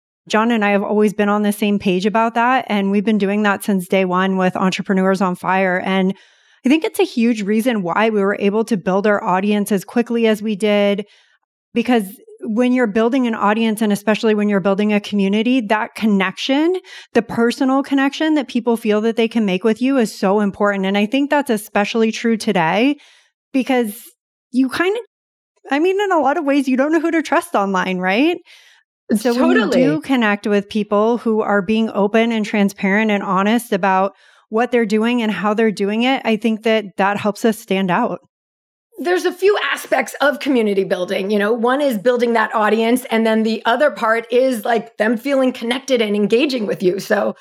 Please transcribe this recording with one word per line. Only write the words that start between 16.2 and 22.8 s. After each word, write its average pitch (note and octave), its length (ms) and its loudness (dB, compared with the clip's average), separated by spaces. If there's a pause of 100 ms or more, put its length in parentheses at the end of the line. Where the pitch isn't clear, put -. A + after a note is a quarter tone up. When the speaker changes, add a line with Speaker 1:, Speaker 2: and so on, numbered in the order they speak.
Speaker 1:
the F3 100 2
personal C4 600 0
connection C#4 520 0
that C4+ 140 -2
people A#3 280 -2
feel G#3+ 260 0
that A3+ 140 -2
they A3+ 120 0
can A3+ 160 -2
make F#3 200 -2
with A3 160 0
you C4+ 180 0
is A3 180 -2
so G3+ 240 2
important. G3+ 460 -2
And F#3+ 100 0
I G#3 100 2
think C#4 240 -2
that's C#4+ 200 0
especially A3 640 -2
true A3+ 240 -2
today G#3 600 0 (560)